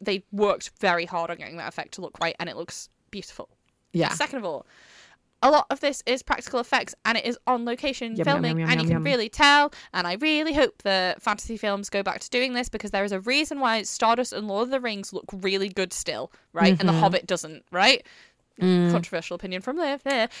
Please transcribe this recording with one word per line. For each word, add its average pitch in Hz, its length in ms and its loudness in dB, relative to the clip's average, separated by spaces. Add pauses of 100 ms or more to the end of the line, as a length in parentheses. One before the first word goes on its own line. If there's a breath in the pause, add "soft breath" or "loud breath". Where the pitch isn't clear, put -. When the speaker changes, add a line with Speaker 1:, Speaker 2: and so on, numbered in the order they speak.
Speaker 1:
They 196 320 -4
worked 202 380 2 (100)
very 175 240 2
hard 170 240 -4
on 170 80 -8
getting 156 180 -14
that 165 140 -10
effect - 240 -12
to - 80 -14
look - 180 -12
right, 165 180 -2
and 170 120 -6
it 110 80 -12
looks - 320 -12 (220)
beautiful. - 360 -12 (460)
Speaker 2:
Yeah. 165 160 2
Speaker 1:
Second 277 300 -4
of 220 40 -10
all, 160 220 -8 (760 soft breath)
a 262 80 6
lot 202 200 6
of 185 100 -4
this - 260 -2
is 247 160 0
practical - 380 -4
effects, 240 340 0 (120)
and 226 120 2
it - 60 -2
is 240 240 -2
on 247 160 2
location 240 500 -4
Speaker 2:
Yum, 208 40 -6
yum, 165 80 0
Speaker 1:
filming, 285 260 2
Speaker 2:
yum, 165 80 0
yum, 160 120 0
Speaker 1:
and - 100 2
you 165 60 0
Speaker 2:
yum, - 0 -
Speaker 1:
can 165 80 4
Speaker 2:
yum. 160 100 0
Speaker 1:
really 226 240 0
tell, 294 420 6 (220 loud breath)
and 180 120 -2
I 269 100 -2
really 311 380 0
hope 277 300 2
the 185 340 2
fantasy 214 380 -4
films 202 340 -4
go 202 140 -2
back 190 160 -4
to - 100 -14
doing 247 220 0
this, 247 160 -4
because 214 240 -8
there 196 140 0
is 202 80 -4
a 190 80 -2
reason 277 400 0
why 226 220 2
Stardust 233 500 0
and 214 160 -6
Lord 202 140 0
of 247 80 -6
the 269 100 0
Rings 208 320 -6
look 185 180 -8
really 196 380 -2
good 185 240 -4
still, 127 360 -6 (220 soft breath)
right? 170 260 6
And 180 120 2
The - 20 4
Speaker 2:
Mm-hmm. 165 80 4
Speaker 1:
Hobbit 185 260 4
doesn't, 160 460 -6
right? 208 340 4 (540 soft breath)
Speaker 2:
Mm. 180 320 4
Speaker 1:
Controversial 175 440 -2
opinion 185 260 -8
from 269 160 -6
Liv 285 260 -4
there. 254 240 0 (120)